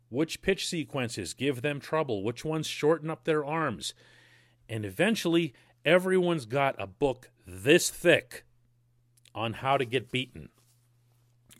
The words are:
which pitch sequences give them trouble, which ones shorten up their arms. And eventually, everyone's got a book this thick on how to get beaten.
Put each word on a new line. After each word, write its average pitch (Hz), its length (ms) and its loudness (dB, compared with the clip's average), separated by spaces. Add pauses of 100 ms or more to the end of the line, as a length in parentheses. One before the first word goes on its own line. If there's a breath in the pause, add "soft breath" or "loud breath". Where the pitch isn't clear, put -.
which 151 320 -4
pitch - 260 -2
sequences 120 680 -6
give 127 260 -2
them 143 200 -4
trouble, 131 440 -2
which 120 220 -4
ones 156 200 -4
shorten 156 440 0
up - 140 -10
their 151 200 0
arms. 147 480 -4 (760 soft breath)
And 110 160 -4
eventually, 170 640 2 (320 soft breath)
everyone's 175 640 4
got 135 340 0
a 98 60 -4
book 127 440 -2 (160)
this 95 440 2
thick - 560 2 (880)
on 110 180 -4
how 135 240 0
to 139 80 0
get 120 260 -4
beaten. 101 380 -6 (1120)